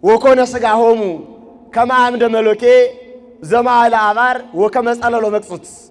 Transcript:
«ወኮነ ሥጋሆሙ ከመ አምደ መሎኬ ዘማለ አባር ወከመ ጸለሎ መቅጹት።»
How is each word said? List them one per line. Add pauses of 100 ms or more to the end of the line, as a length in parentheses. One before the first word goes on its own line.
«ወኮነ
ሥጋሆሙ (720)
ከመ
አምደ
መሎኬ (760)
ዘማለ
አባር (180)
ወከመ
ጸለሎ
መቅጹት።» (240)